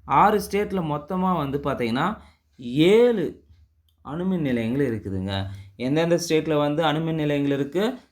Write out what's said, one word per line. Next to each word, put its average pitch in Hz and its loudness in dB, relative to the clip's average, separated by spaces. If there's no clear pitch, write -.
ஆறு 196 4
ஸ்டேட்ல 196 -2
மொத்தமா 175 -2
வந்து 139 -2
பார்த்தீங்கன்னா, 139 -2
ஏழு 175 4
அணுமின் 175 -2
நிலையங்கள் 123 0
இருக்குதுங்க. 95 -4
எந்தெந்த 160 0
ஸ்டேட்ல 156 2
வந்து 147 0
அணுமின் 160 0
நிலையங்கள் 143 0
இருக்கு? 190 -2